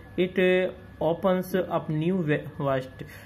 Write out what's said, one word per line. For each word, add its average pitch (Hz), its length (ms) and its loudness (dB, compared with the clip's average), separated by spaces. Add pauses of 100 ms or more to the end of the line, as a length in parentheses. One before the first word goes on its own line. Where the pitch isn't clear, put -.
(200)
it 185 460 4 (360)
opens 185 540 2
up 160 460 0
new 175 260 0
wa-, 143 400 -2
vast। 135 360 -2 (220)